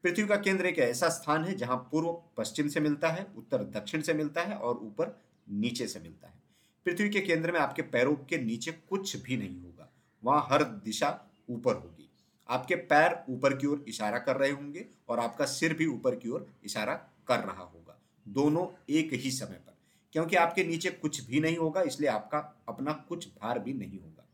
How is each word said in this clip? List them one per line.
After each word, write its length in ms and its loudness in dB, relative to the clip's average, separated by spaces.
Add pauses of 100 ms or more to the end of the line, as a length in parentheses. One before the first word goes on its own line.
पृथ्वी 240 2
का 80 4
केंद्र 300 2
एक 140 2
ऐसा 300 4
स्थान 340 0
है 120 -2
जहां 220 0
पूर्व 440 -2 (160)
पश्चिम 300 -2
से 120 0
मिलता 300 2
है, 180 -2 (100)
उत्तर 260 -2
दक्षिण 380 -4
से 120 0
मिलता 280 -2
है 160 -4
और 200 -2
ऊपर 460 -6 (260)
नीचे 380 -2
से 120 -10
मिलता 280 -18
है। 80 -20 (500)
पृथ्वी 240 2
के 120 2
केंद्र 300 2
में 80 2
आपके 220 0
पैरों 340 2
के 220 -4
नीचे 340 -4
कुछ 460 -6
भी 200 -4
नहीं 240 -6
होगा। 280 -20 (340)
वहां 260 4
हर 140 6
दिशा 640 -2 (240)
ऊपर 240 0
होगी। 360 -10 (400)
आपके 260 0
पैर 540 6
ऊपर 280 4
की 100 0
ओर 200 0
इशारा 320 -2
कर 180 0
रहे 140 4
होंगे 340 -8 (240)
और 100 0
आपका 260 0
सिर 280 0
भी 120 0
ऊपर 300 0
की 140 -8
ओर 240 -8 (100)
इशारा 300 -2 (340)
कर 120 4
रहा 240 -8
होगा, 360 -20 (280)
दोनों 400 2 (220)
एक 240 2
ही 180 -4
समय 260 -8 (100)
पर। 80 -20 (360)
क्योंकि 240 0
आपके 280 4
नीचे 260 -2
कुछ 360 -6
भी 140 2
नहीं 180 2
होगा, 240 0
इसलिए 280 0
आपका 580 -4
अपना 260 -4
कुछ 340 -8
भार 320 -4
भी 140 -6
नहीं 260 -8
होगा। 340 -20